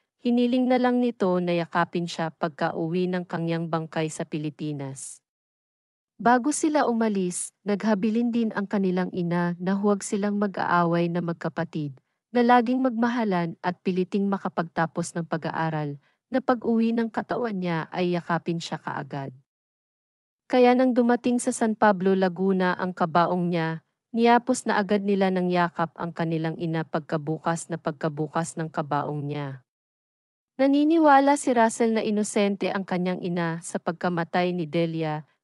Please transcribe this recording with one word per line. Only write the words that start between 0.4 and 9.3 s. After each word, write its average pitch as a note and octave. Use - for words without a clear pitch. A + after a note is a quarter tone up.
na B3+
lang B3
nito F#3+
na F3
yakapin E3+
siya E3
pagka-uwi E3+
ng F3+
kanyang E3
bangkay D#3+
sa -
Pilipinas. D3
Bago B3
sila D4+
umalis, G#3+
naghabilin G#3+
din A3+
ang G3
kanilang F#3
ina F3